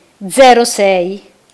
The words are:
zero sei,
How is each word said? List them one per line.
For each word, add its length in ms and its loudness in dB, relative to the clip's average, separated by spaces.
zero 380 2
sei, 580 -2